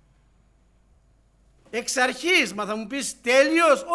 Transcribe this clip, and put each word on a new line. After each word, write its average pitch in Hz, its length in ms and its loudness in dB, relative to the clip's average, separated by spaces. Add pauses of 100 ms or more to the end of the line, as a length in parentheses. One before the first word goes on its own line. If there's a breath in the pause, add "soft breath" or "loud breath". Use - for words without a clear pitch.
(1700)
Εξ - 260 -8
αρχής, 262 580 0
μα 208 100 -6
θα 202 120 -6
μου 220 100 -8
πεις, 262 340 -8
«Τέλειος;» 294 640 4 (100)